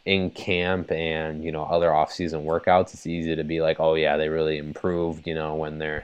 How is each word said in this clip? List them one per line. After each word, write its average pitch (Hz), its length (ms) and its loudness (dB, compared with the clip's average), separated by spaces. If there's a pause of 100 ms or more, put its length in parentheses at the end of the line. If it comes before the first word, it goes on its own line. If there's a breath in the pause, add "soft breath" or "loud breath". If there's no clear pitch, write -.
in 95 280 2
camp 90 600 -2
and, 80 540 -2
you 82 80 -4
know, 78 100 -6
other 85 300 2
off-season 78 500 0
workouts, 90 500 2
it's - 140 -14
easy 82 300 -2
to 80 80 -2
be 80 160 -2
like, 80 180 2
"Oh, 80 140 4
yeah, 76 240 4
they 78 100 2
really 78 300 0
improved," 82 680 -2
you 82 80 -4
know, 78 220 -2
when 78 220 -4
they're 78 260 -4